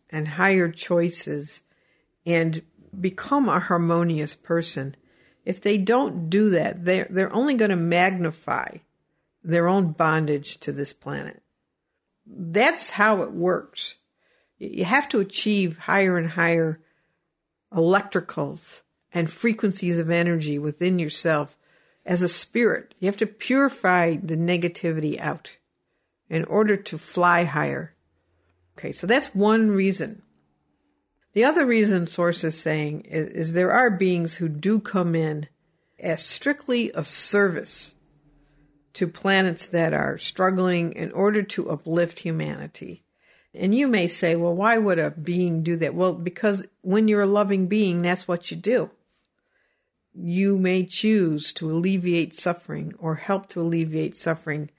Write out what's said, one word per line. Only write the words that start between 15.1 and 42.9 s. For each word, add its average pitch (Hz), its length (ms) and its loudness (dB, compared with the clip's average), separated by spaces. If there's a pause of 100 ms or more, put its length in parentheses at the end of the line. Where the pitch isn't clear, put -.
achieve 196 580 0
higher 185 400 2
and 165 120 -2
higher 165 480 0 (960)
electricals 170 1080 -2 (320)
and 165 160 -2
frequencies 196 680 0
of 165 120 -2
energy 165 480 0
within 175 400 -2
yourself 156 580 0 (480)
as 180 160 0
a 180 80 4
spirit. - 720 2
You 185 60 -2
have 202 100 -2
to 214 100 0
purify 196 920 2
the 165 200 -4
negativity 170 840 -2
out - 380 -8 (720)
in 160 160 -4
order 208 320 2
to 180 220 -8
fly 175 460 2
higher. 147 500 -4 (840)
Okay, - 160 -10
so - 140 -8
that's 240 280 0
one 214 360 4
reason. 190 500 -2 (1120)
The 220 120 4
other 311 200 4
reason 208 420 4
Source 175 380 0
is 160 160 0
saying 151 420 -2
is, 160 260 -6
is 160 260 -4
there 180 180 2
are 247 180 4
beings 180 460 0
who 165 140 -4
do 190 300 0
come 175 340 -2
in 156 340 -2 (500)
as 165 240 0
strictly 254 720 2
a 156 100 -4
service - 880 2 (1000)
to 180 140 -4
planets 190 600 0
that 165 240 2
are 147 260 -2
struggling 185 760 0
in - 200 -8
order 202 320 0
to - 260 -6
uplift 165 500 -2
humanity. 156 840 -8 (500)